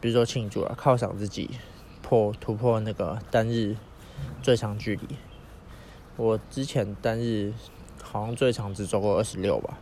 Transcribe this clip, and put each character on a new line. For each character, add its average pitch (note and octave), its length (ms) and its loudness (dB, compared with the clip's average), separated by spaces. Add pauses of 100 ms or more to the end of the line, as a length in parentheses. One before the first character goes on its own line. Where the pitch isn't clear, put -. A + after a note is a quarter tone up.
不 A#2 80 0
是 A#2 40 2
说 A#2 140 6
庆 A2 240 -4
祝 A2 120 -2
啊， - 140 -2
犒 C3 200 6
赏 G2 200 -2
自 G#2 120 -4
己 - 200 -6 (540)
破， G#2+ 380 4
突 A2 140 -2
破 A2+ 260 2
那 A2 120 -4
个 F#2+ 280 -4 (100)
单 A2+ 180 4
日 A2 280 2 (640)
最 B2 140 6
长 G#2+ 200 -2
距 G#2+ 200 -2
离。 - 200 -8 (1000)
我 A2 240 4 (100)
之 C3+ 140 -2
前 G#2 360 0
单 A2+ 200 0
日 G#2+ 320 0 (500)
好 G#2+ 240 -4
像 A#2 80 -4
最 B2+ 180 6
长 G2+ 220 -4
只 G2+ 100 -4
走 G2 160 2
过 G2+ 160 4
二 G#2 60 4
十 G#2+ 160 -2
六 F#2 220 2
吧 - 220 -8